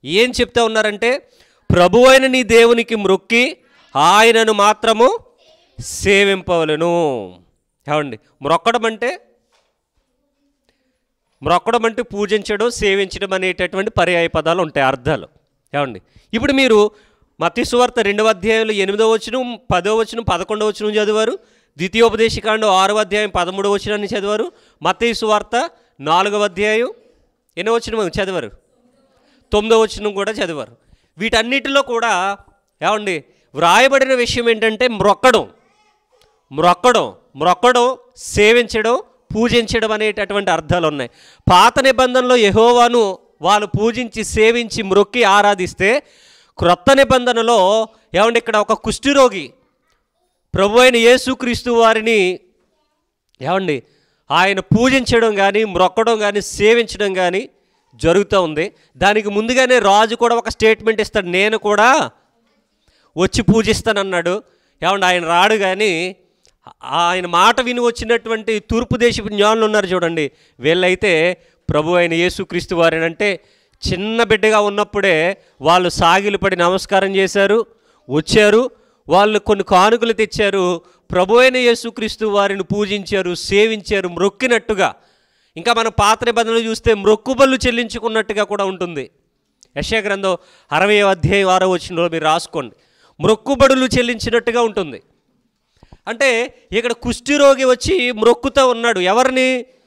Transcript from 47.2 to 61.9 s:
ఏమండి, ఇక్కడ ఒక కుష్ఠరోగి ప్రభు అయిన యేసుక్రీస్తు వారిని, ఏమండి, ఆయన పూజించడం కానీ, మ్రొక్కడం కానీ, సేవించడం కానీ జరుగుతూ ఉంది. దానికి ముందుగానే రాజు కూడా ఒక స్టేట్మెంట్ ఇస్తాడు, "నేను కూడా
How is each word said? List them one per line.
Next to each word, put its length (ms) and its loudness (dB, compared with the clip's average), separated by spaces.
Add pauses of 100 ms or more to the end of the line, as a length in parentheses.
ఏమండి, 240 2
ఇక్కడ 180 -2
ఒక 160 0
కుష్ఠరోగి 800 0 (1000)
ప్రభు 240 2
అయిన 160 6
యేసుక్రీస్తు 760 0
వారిని, 680 2 (1000)
ఏమండి, 420 -4 (480)
ఆయన 280 0
పూజించడం 760 0
కానీ, 280 0
మ్రొక్కడం 560 0
కానీ, 220 -2
సేవించడం 720 0
కానీ 360 -2 (460)
జరుగుతూ 460 0
ఉంది. 320 -4 (240)
దానికి 320 0
ముందుగానే 500 0
రాజు 360 2
కూడా 200 0
ఒక 140 -4
స్టేట్మెంట్ 520 0
ఇస్తాడు, 240 -4
"నేను 320 0
కూడా 540 2 (1080)